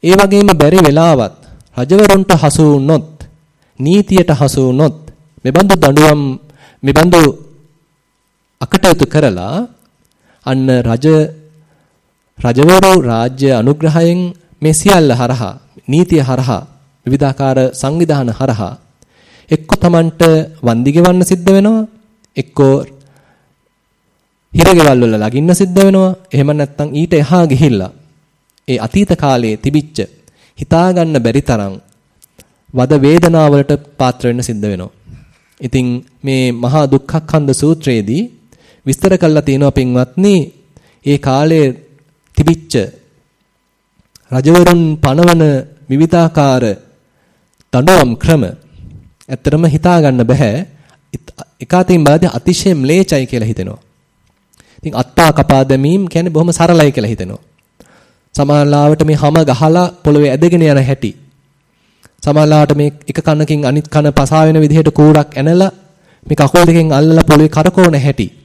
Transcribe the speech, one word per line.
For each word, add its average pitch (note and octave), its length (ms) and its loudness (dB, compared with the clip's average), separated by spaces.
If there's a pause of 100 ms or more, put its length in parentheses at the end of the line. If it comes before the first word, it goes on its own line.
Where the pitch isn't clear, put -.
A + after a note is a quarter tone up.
ඒ E3+ 120 2
වගේම G3+ 380 2
බැරි D#3 260 2
වෙලාවත් D3+ 560 2 (420)
රජවරුන්ට F#3+ 560 2
හසු D#3 340 2
වුණොත්, C#3+ 400 0 (720)
නීතියට F#3 500 2
හසු C#3 320 0
වුණොත්, C3 340 0 (420)
මෙබඳු F#3 360 0
දඬුවම්, D3+ 480 2 (600)
මෙබඳු D#3+ 380 2 (1400)
අකටයුතු E3+ 460 0
කරලා A#2 500 -2 (920)
අන්න C3 220 -2 (120)
රජ, A#2+ 260 -2 (1300)
රජවරු F3 600 2
රාජ්‍ය B2+ 500 -2
අනුග්‍රහයෙන් D#3 720 0 (360)
මේ D#3 160 -2
සියල්ල E3 380 2
හරහා, A#2+ 440 -4 (280)
නීතිය E3 400 0
හරහා, B2+ 460 -4 (380)
විවිධාකාර C3+ 520 -2 (120)
සංවිධාන C#3+ 600 -4
හරහා A2 440 -6 (760)
එක්ක - 220 -4
තමන්ට E3+ 500 0 (360)
වන්දි A#2+ 340 -2
ගෙවන්න F3+ 300 2
සිද්ධ F3+ 260 -2
වෙනවා, G#3+ 400 0 (480)
එක්කෝ C3+ 380 0 (1800)
හිරගෙවල් D#3 480 2
වල A2+ 160 0
ලගින්න B2 360 -2
සිද්ධ F3+ 260 0
වෙනවා. F#3+ 380 2 (100)
එහෙම C#3+ 240 -2
නැත්නම් D3 420 -6
ඊට D#3 220 -4
එහා E3+ 320 2
ගිහිල්ලා C3 460 0 (760)
ඒ B2+ 100 -4
අතීත F#3 360 -2
කාලයේ B2 420 -2
තිබිච්ච C#3+ 420 -4 (600)
හිතා E3+ 340 0
ගන්න E3 260 -2
බැරි A#2 240 -2
තරම් G2+ 320 -6 (1000)
වද B2 240 0
වේදනාවලට D3+ 720 2 (220)
පාත්‍ර B2+ 300 -4
වෙන්න B2 180 -4
සිද්ධ G#2+ 240 -6
වෙනවා. F#2 260 -8 (680)
ඉතින් B2+ 260 -4 (320)
මේ C3 340 -4
මහා B2 340 -2
දුක්ඛක්ඛන්ධ D3 680 -2
සූත්‍රයේදී C#3+ 680 -2 (640)
විස්තර D#3+ 280 -2
කරලා D#3 280 0
තියෙනවා C#3 340 -2
පින්වත්නි, B2+ 580 -2 (720)
ඒ C#3+ 120 0
කාලයේ C#3+ 480 0 (680)
තිබිච්ච E3 380 -2 (1600)
රජවරුන් E3+ 520 2 (140)
පනවන D#3+ 460 0 (420)
විවිධාකාර D3+ 800 0 (1080)
දඬුවම් D3 420 2
ක්‍රම D#3 280 0 (840)
ඇත්තටම D3+ 420 -4
හිතා E3 340 0
ගන්න C3 220 0
බෑ. A#2+ 300 0 (600)
ඉත්-, - 220 -18 (220)
එක - 180 -8
අතින් F3+ 280 2
බලද්දී D3 280 2
අතිශය F3+ 420 -2
ම්ලේච්ඡයි D3 540 0
කියලා A2+ 240 -6
හිතෙනවා. G2 300 -10 (920)
ඉතින් - 200 -12
අත්තා D3+ 380 0
කපා C#3 320 2
දැමීම් C#3 420 0
කියන්නේ E3+ 260 -4
බොහොම D#3+ 180 0
සරලයි E3 420 2
කියලා A2+ 200 -4
හිතෙනවා. F#2+ 300 -12 (920)
සමහර C#3+ 320 0
ලාවට D3 380 2
මේ D3 140 0
හැම D3+ 220 0
ගහලා D#3+ 460 0 (140)
පොළවේ D3 300 2
ඇදගෙන E3 320 0
යන C#3+ 180 2
හැටි. B2+ 300 -4 (1120)
සමහර D3+ 280 2
ලාවට D3+ 260 2
මේ D3 160 -2 (140)
එක - 160 -8
කනකින් D3+ 440 -2
අනිත් D3 240 -2
කන D3 240 0
පසා D3+ 320 0
වෙන D#3+ 160 2
විදිහට D#3 300 2
කූරක් D3+ 420 2
ඇනලා E3+ 380 0 (560)
මේ D3+ 100 -4
කකුල් D3 280 2
දෙකෙන් E3 280 2
අල්ලලා D#3+ 320 2
පොළවේ D3+ 300 2
කරකවන E3+ 420 2
හැටි. C3 300 -2 (180)